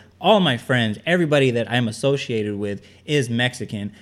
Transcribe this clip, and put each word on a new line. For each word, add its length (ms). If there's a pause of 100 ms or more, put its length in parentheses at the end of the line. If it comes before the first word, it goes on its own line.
(200)
All 200
my 180
friends, 480
everybody 460
that 180
I'm 180
associated 720
with 240 (240)
is 240
Mexican. 600 (100)